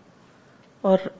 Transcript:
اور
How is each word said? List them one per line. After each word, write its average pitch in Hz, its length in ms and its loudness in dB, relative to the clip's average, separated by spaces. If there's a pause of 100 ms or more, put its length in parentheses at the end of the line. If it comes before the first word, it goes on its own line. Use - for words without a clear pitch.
(800)
اور 190 160 2 (220)